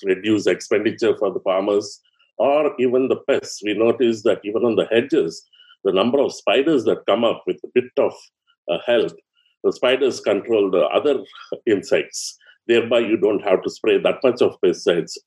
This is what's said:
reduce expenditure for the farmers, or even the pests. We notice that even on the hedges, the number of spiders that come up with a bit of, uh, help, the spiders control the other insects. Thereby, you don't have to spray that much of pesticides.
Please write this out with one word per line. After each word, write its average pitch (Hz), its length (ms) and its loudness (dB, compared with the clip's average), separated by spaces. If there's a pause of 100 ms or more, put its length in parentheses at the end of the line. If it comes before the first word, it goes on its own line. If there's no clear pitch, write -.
reduce 98 420 -2
expenditure 104 720 0
for 98 160 -2
the 92 80 -8
farmers, 101 580 -2 (380)
or 143 420 2
even 127 300 2
the 113 80 0 (100)
pests. - 380 -2
We 104 80 -2
notice 113 500 2
that 107 220 2
even 104 180 -2
on 113 140 2
the 85 80 2
hedges, 110 600 0 (380)
the 98 80 2
number 117 280 2
of 110 140 0
spiders 135 520 0
that 92 200 0
come 113 200 2
up 101 200 -2
with 90 200 -4
a - 80 -18
bit 123 240 -2
of, 113 160 0 (580)
uh, 87 140 0
help, 107 260 0 (540)
the 180 80 2
spiders 131 480 0
control 104 500 0
the 87 140 2
other - 360 0 (440)
insects. - 720 -2 (300)
Thereby, 117 320 2
you 110 180 0
don't 98 260 0
have 92 200 2
to - 60 -8
spray 101 280 0
that 90 260 -2
much 123 180 0
of 104 220 2
pesticides. 85 640 0